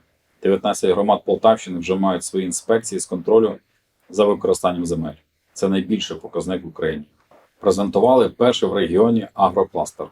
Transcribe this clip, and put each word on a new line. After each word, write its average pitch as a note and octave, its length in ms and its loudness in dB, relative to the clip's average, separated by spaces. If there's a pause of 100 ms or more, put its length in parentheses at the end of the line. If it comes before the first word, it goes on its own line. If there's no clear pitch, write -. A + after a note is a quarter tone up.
(420)
Дев'ятнадцять G2 480 0
громад G2+ 340 2
Полтавщини G2+ 540 2
вже F2+ 160 -4
мають F#2+ 300 0
свої F#2+ 220 -4
інспекції G2 520 -2
з - 80 -8
контролю - 500 2 (540)
за G2+ 140 2
використанням F2+ 600 0
земель. D#2+ 280 -4 (380)
Це - 160 -2
найбільший G2 480 -2
показник F2+ 480 -8
в - 20 -16
Україні. D#2+ 380 -6 (540)
Презентували G2+ 680 2
перший A#2 400 0
в F#2 40 -4
регіоні G2+ 640 2
агрокластер. F2+ 760 -2